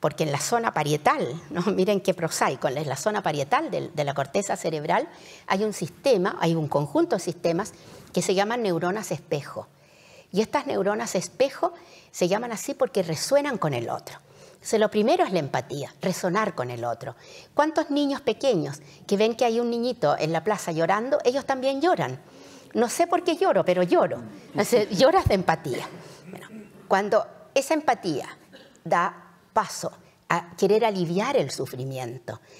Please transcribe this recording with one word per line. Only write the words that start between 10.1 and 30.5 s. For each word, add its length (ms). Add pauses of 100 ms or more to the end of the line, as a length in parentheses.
Y 80
estas 260
neuronas 480
espejo 580 (380)
se 180
llaman 240
así 220
porque 280
resuenan 560
con 160
el 160
otro. 280 (360)
Entonces, 260
lo 100
primero 340
es 80
la 80
empatía, 600
resonar 540
con 160
el 140
otro. 300 (380)
¿Cuántos 380
niños 300
pequeños 600 (280)
que 80
ven 200
que 80
hay 160
un 100
niñito 480
en 140
la 120
plaza 280
llorando, 520
ellos 200
también 360
lloran? 400 (540)
No 140
sé 200
por 160
qué 120
lloro, 280
pero 180
lloro. 400 (280)
Entonces, 400
<laughs> 80
lloras 280
de 80
empatía. 540 (420)
Bueno, 160 (420)
cuando 380 (280)
esa 200
empatía 540 (560)
da 500 (180)
paso 380 (380)
a 280